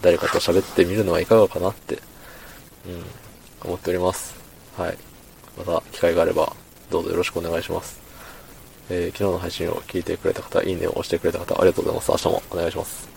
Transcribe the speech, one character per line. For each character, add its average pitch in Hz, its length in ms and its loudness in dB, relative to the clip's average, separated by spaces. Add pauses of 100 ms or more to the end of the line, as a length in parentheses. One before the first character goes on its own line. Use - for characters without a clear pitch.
誰 87 160 6
か 85 120 -2
と - 120 2
喋 92 200 4
っ - 20 0
て - 220 4
み 90 100 -2
る 107 100 2
の 90 80 2
は 82 80 4
い - 60 0
か 113 100 6
が 107 100 8
か - 120 -2
な 90 120 0
っ 107 40 -8
て、 - 240 -8 (880)
う - 800 -14
ん、 - 20 -6
思 87 60 -2
っ 87 40 -8
て - 120 -4
お - 20 2
り 90 60 2
ま 92 160 2
す。 - 200 -12 (440)
は 87 100 -4
い。 - 80 -6 (640)
ま 90 60 -10
た 85 180 0 (100)
機 - 60 -12
会 85 160 4
が 85 80 4
あ - 20 6
れ 82 80 2
ば、 80 220 0 (360)
ど 87 100 0
う 82 40 -4
ぞ 85 60 -4
よ 85 60 -2
ろ 87 60 0
し - 80 -2
く - 80 -4
お 85 40 -4
願 85 160 -2
い 85 40 -4
し - 80 -10
ま 82 120 -4
す。 - 180 -16 (880)
え 87 200 -2
ー、 - 40 -8
昨 - 60 -14
日 104 60 0
の 90 140 0
配 87 120 -6
信 82 200 -4
を 80 120 -2
聞 - 160 -6
い 87 40 -2
て 82 140 -4
く - 120 -2
れ - 40 2
た - 100 -4
方、 - 200 0
い 95 100 -2
い 90 40 -2
ね 85 100 -2
を 82 60 0
押 - 100 -4
し - 60 -6
て 85 100 0
く - 80 -2
れ 82 60 2
た - 60 -4
方、 - 220 -2
あ - 40 6
り - 20 10
が 90 80 8
と - 80 -2
う - 20 0
ご - 60 0
ざ - 60 0
い - 40 -2
ま - 20 -10
す。 - 100 -2
明 - 40 4
日 - 120 2
も - 220 0
お 95 60 -6
願 85 120 0
い - 20 -2
し - 80 -6
ま 78 80 -4
す。 - 300 -14